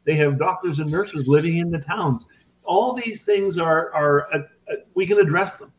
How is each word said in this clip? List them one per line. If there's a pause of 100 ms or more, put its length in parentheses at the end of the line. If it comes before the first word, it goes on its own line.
They
have
doctors
and
nurses
living
in
the
towns. (380)
All
these
things
are,
are,
uh, (340)
uh, (180)
we
can
address
them.